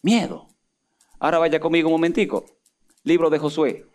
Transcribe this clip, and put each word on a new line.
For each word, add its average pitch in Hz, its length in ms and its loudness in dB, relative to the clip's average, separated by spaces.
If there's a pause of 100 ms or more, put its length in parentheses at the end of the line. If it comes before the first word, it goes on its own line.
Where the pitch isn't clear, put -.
Miedo. 170 460 -2 (720)
Ahora 160 180 0
vaya 160 220 2
conmigo 160 300 0
un 165 40 2
momentico. 165 500 -2 (600)
Libro 165 260 2
de 151 80 2
Josué. 147 580 -2